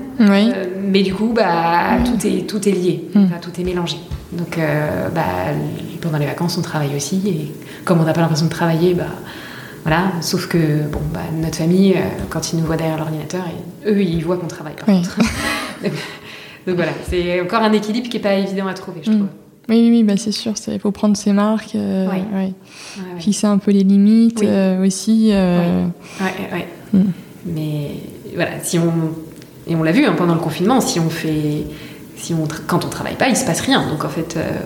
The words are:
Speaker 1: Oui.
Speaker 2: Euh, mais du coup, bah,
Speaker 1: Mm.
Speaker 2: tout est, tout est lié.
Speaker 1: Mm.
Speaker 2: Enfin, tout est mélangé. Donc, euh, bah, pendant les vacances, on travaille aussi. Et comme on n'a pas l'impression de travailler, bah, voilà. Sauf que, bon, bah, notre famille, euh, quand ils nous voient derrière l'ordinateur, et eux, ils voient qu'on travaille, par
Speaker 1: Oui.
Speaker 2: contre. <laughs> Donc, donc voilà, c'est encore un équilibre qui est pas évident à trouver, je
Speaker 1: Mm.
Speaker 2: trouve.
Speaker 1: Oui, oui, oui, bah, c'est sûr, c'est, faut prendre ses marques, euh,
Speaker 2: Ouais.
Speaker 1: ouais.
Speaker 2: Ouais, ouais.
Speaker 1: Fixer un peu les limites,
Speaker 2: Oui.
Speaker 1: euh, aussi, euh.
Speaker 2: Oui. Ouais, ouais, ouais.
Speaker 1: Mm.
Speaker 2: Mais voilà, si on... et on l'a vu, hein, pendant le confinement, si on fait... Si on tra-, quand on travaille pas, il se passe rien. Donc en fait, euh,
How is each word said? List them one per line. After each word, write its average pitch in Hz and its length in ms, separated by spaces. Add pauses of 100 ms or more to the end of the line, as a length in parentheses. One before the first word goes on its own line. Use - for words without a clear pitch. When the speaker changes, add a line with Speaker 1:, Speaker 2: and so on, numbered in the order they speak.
(180)
Speaker 1:
Oui. 208 360
Speaker 2:
Euh, 190 100 (180)
mais 196 200
du 185 120
coup, 220 200
bah, 175 640
Speaker 1:
Mm. 240 60
Speaker 2:
tout 226 220
est, 185 220
tout 202 200
est 196 40
lié. 180 320 (100)
Speaker 1:
Mm. 202 100
Speaker 2:
Enfin, 175 160
tout 175 200
est 180 40
mélangé. 175 320 (360)
Donc, 170 260
euh, 151 560
bah, 165 80 (760)
pendant 151 180
les 147 80
vacances, 165 320
on 165 40
travaille 147 340
aussi. 190 300
Et - 260 (320)
comme 170 160
on 160 40
n'a 160 80
pas 170 80
l'impression 160 260
de 151 40
travailler, 170 440
bah, 156 120 (760)
voilà. 175 360
Sauf 156 260
que, 170 120 (340)
bon, - 80 (140)
bah, 175 60 (200)
notre 160 180
famille, 185 380
euh, - 40 (280)
quand - 240
ils 165 60
nous 165 80
voient 160 100
derrière 160 220
l'ordinateur, 156 440 (440)
et 214 40
eux, 202 120
ils 165 220
voient 175 120
qu'on 175 120
travaille, 151 260
par - 140
Speaker 1:
Oui. 196 140
Speaker 2:
contre. 180 160
<laughs> - 640
Donc, 180 100 (720)
donc 180 100
voilà, 156 160 (160)
c'est 175 320
encore 220 220
un 214 100
équilibre 214 380
qui 214 80
est - 20
pas 196 140
évident 190 320
à 185 80
trouver, 165 280
je 220 80
Speaker 1:
Mm. 214 40
Speaker 2:
trouve. 202 120 (440)
Speaker 1:
Oui, 226 100
oui, 233 100
oui, 233 140
bah, 202 140
c'est 208 140
sûr, 214 240
c'est, 214 220
faut 208 120
prendre 208 260
ses 202 160
marques, 214 420
euh, 196 320
Speaker 2:
Ouais. 185 100
Speaker 1:
ouais. 185 60 (120)
Speaker 2:
Ouais, 190 180 (600)
ouais. 175 60
Speaker 1:
Fixer 208 260
un 208 120
peu 202 120
les 202 120
limites, 214 580
Speaker 2:
Oui. 208 80
Speaker 1:
euh, 190 380
aussi, 220 460
euh. 180 540 (340)
Speaker 2:
Oui. 190 60
Ouais, 185 60 (200)
ouais, 180 60
ouais. - 420
Speaker 1:
Mm. 196 40 (420)
Speaker 2:
Mais 151 440 (440)
voilà, 170 160 (120)
si - 160
on... 165 140 (760)
et 170 80
on 160 80
l'a 160 100
vu, 277 120
hein, 190 120
pendant 170 180
le 160 60
confinement, 185 420
si - 180
on 160 80
fait... 151 560 (520)
Si - 180
on 160 120
tra-, - 200
quand 151 180
on 139 40
travaille - 280
pas, 254 140
il 196 60
se - 100
passe 165 160
rien. 254 260
Donc 151 160
en 151 60
fait, 165 260
euh, 160 140 (160)